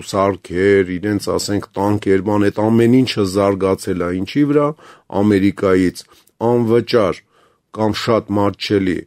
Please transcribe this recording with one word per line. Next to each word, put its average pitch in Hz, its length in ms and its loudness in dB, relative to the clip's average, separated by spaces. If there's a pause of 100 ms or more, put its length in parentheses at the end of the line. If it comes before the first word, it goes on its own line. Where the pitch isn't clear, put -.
սարքեր, 98 880 0
իրենց, 98 360 -4
ասենք, 92 420 -4
տանկերման, 101 800 0
այդ 98 120 -2
ամեն 113 380 4
ինչը 120 280 0
զարգացել 95 800 -2
է 87 100 -4
ինչի 95 320 -4
վրա, 147 220 2 (420)
Ամերիկայից 95 920 2 (380)
անվճար 117 800 0 (540)
կամ 107 200 -2
շատ 110 360 -2
մատչելի 98 760 -2